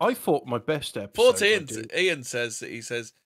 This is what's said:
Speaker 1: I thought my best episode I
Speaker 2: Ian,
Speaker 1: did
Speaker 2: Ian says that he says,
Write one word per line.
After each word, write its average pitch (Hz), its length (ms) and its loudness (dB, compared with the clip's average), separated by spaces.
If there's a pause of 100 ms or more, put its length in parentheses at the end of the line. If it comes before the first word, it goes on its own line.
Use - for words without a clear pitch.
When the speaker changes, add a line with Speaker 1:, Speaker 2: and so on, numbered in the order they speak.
Speaker 1:
I 226 140 2
thought - 320 0
my 120 100 0
best 147 400 -2
episode 214 460 4
I 202 40 4
Speaker 2:
Ian, 202 180 2
Speaker 1:
did 110 300 -8
Speaker 2:
Ian 170 280 0
says 120 380 -4
that 117 100 -10
he 113 100 -10
says, 117 320 -8 (120)